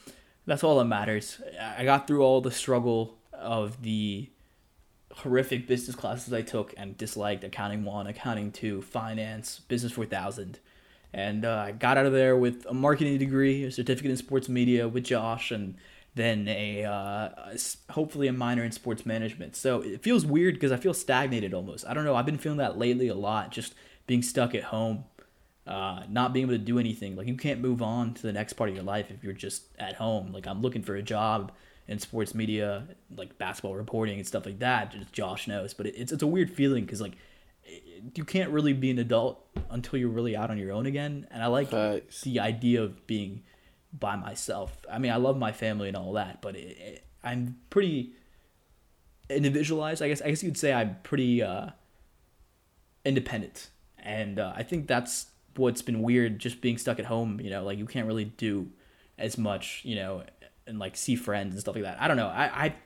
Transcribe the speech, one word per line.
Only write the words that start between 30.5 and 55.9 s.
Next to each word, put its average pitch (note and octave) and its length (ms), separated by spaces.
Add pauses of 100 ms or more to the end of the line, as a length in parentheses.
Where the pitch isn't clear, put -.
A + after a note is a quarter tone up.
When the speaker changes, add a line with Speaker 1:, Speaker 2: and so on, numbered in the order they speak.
Speaker 1:
looking B2 220
for G2+ 140
a G2+ 60
job A2 500 (340)
in G#2+ 120
sports A2 360
media, G#2+ 520 (300)
like - 220
basketball F#2+ 380
reporting A2 420
and F#2+ 80
stuff - 180
like G2 140
that. A#2+ 340
Just G2 200
Josh - 360
knows. G2+ 240
But G#2 140
it, G#2 100
it's, C3 160
it's D#3+ 100
a G3+ 40
weird F3+ 240
feeling C3+ 360
'cause, G#2+ 140
like, G2 140 (500)
it, F#2 520
you D#3+ 80
can't F3+ 260
really D3+ 220
be C3 180
an B2 80
adult A#2 460 (260)
until B2 280
you're B2 100
really A#2 260
out A2 160
on G#2+ 60
your G2 160
own A#2 140
again. C#3+ 440
And A2+ 120
I A#2+ 60
like C3+ 220
Speaker 2:
Facts. G#2+ 520
Speaker 1:
the B2 180
idea A#2 420
of G2 240
being G2+ 360 (500)
by G#2 240
myself. G2 640 (100)
I A2+ 80
mean, B2 140
I A2+ 40
love C3 220
my A2 140
family G#2 360
and G2 80
all F#2 180
that, F#2+ 260
but G2 160
it, - 220
it, - 260 (180)
I'm B2 360 (100)
pretty D#3+ 460 (1120)
individualized. D3+ 720
I D3 60
guess, D3 140
I D3+ 80
guess D#3 120
you F#3 80
could C#3 80
say C#3 140
I'm A2 300
pretty, B2 400
uh, F#2+ 280 (1300)
independent. B2+ 640 (300)
And, G#2 400
uh, F#2 160
I G#2+ 80
think D3+ 240
that's B2 400 (300)
what's B2 260
been A2+ 200